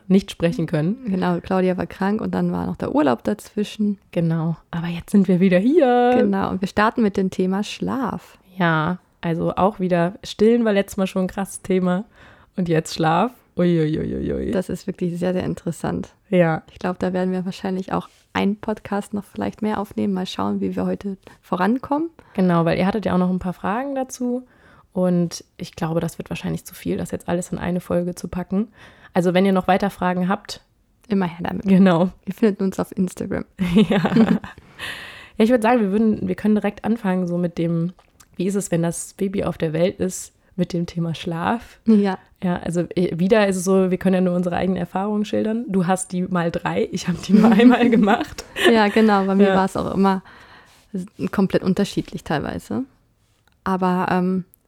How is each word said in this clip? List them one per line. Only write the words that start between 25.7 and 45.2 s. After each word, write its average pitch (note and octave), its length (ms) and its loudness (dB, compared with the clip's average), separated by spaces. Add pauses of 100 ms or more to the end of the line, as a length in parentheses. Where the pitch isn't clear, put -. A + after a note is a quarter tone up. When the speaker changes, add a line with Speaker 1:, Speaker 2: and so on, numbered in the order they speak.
Speaker 1:
glaube, E3 240 -4
das E3 200 -4
wird - 120 -12
wahrscheinlich E3 340 -6
zu - 100 -20
viel, F3+ 220 -6
das F3 140 -8
jetzt - 160 -8
alles F3 240 -4
in - 80 -4
eine F3+ 200 -4
Folge F3 360 -4
zu - 120 -10
packen. F#3+ 400 -4 (480)
Also F3 200 2
wenn F#3+ 100 4
ihr G3 60 4
noch F#3 160 0
weiter G3 240 2
Fragen F3+ 380 -2
habt. - 320 -8 (460)
Speaker 2:
Immer G3 180 0
her E3+ 160 -8
damit. F3+ 240 -6
Speaker 1:
Genau. F#3 440 6 (180)
Speaker 2:
Ihr G3 60 -6
findet G3+ 280 0
uns F#3+ 180 -2
auf - 160 -8
Instagram. - 500 -4 (140)
Speaker 1:
<laughs> F3 160 0
Ja. G3 260 4 (1400)
Ja, A3 80 2
ich A3 40 4
würd B3 140 4
sagen, A#3+ 180 4
wir F#3+ 100 0
würden, G#3+ 360 2
wir F#3 80 -4
können G#3+ 200 0
direkt G#3 300 -2
anfangen, F#3 420 -2
so F3 120 -2
mit F3 200 -4
dem, E3+ 340 -2 (420)
wie - 120 -4
ist G3 80 -2
es, F#3+ 160 -4
wenn E3 120 0
das - 320 -6
Baby G3 280 -4
auf E3 160 -4
der D#3+ 140 -2
Welt E3+ 260 0
ist, - 340 -6 (220)
mit F3+ 180 -2
dem E3+ 120 -2
Thema E3 300 -4
Schlaf. F3+ 720 -6
Speaker 2:
Ja. G3+ 340 4 (240)
Speaker 1:
Ja, F3 140 0
also, E3+ 240 -2 (140)
äh, F3 220 0
wieder G3 300 4
ist F#3+ 80 0
es F3+ 80 -4
so, F#3+ 260 4
wir F#3 80 0
können F#3+ 160 2
ja F#3 80 4
nur F3+ 140 2
unsere F3+ 220 -2
eigenen F#3 200 0
Erfahrungen G#3 480 -4